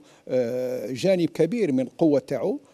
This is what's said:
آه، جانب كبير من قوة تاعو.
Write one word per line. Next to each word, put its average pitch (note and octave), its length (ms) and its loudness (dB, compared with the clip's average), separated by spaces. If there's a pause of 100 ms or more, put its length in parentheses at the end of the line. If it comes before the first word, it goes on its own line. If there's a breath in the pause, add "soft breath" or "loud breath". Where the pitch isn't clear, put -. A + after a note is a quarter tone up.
(280 loud breath)
آه، B2+ 640 -2
جانب E3+ 380 0
كبير E3+ 420 0
من C3 120 2
قوة D#3 360 2
تاعو. E3 400 -4 (140 soft breath)